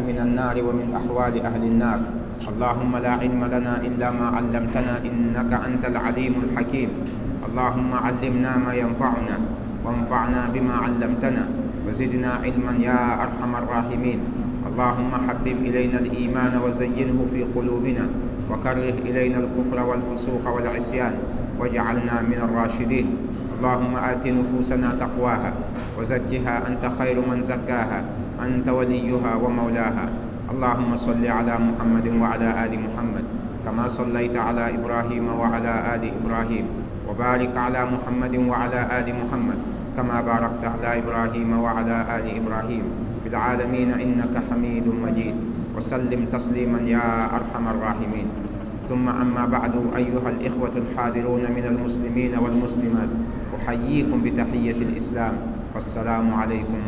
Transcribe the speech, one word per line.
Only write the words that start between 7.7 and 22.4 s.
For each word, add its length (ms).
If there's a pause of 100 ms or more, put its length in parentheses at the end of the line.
علمنا 580 (140)
ما 80 (100)
ينفعنا، 540 (480)
وانفعنا 560 (120)
بما 220 (100)
علمتنا، 600 (420)
وزدنا 440 (120)
علما 360
يا 200 (240)
أرحم 280 (100)
الراحمين. 580 (500)
اللهم 420 (160)
حبب 300 (100)
إلينا 320
الإيمان 540 (120)
وزينه 540 (120)
في 120 (120)
قلوبنا، 500 (460)
وكره 440 (120)
إلينا 360
الكفر 340 (120)
والفسوق 540 (120)
والعصيان، 580 (460)
واجعلنا 640
من 260